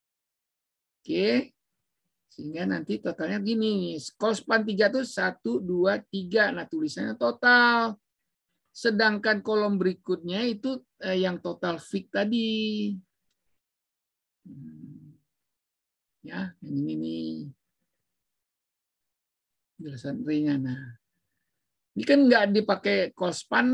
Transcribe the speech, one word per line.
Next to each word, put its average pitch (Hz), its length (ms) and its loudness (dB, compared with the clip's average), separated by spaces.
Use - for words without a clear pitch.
Oke. 196 560 -2
Sehingga 156 400 -8
nanti 190 320 -4
totalnya 175 400 -6
gini, 208 560 -2
kolspan 214 480 0
tiga 208 240 4
tuh 262 140 -2
satu, 190 580 -4
dua, 180 380 2
tiga. 196 500 0
Nah, 170 160 -6
tulisannya 170 480 -4
total. 240 800 4
Sedangkan 214 720 2
kolom 208 400 2
berikutnya 180 640 -2
itu, 247 380 -4
eh, 185 240 0
yang 180 160 -2
total 170 400 -4
fig - 320 -8
tadi. 214 800 -2
Hmm. 147 720 -18
Ya, 175 400 -8
yang 147 180 -6
ini 156 140 -4
nih. 160 360 -6
Jelasan 139 480 -10
ringan. 151 400 0
Nah, 127 320 -8
ini 220 160 -6
kan 285 160 8
nggak 226 240 6
dipakai 202 640 2
kolspan 214 600 0